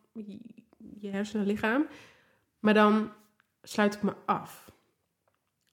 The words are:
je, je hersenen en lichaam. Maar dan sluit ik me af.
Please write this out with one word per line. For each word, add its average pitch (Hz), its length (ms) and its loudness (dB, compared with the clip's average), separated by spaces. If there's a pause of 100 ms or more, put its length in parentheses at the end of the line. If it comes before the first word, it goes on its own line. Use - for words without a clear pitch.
(120)
je, 208 260 -16 (600)
je 202 120 -12
hersenen 208 320 -4
en 196 60 0
lichaam. 220 380 0 (720)
Maar 214 160 4
dan 214 360 4 (520)
sluit 208 320 0
ik - 80 -12
me 196 120 -2 (120)
af. - 440 -6 (1040)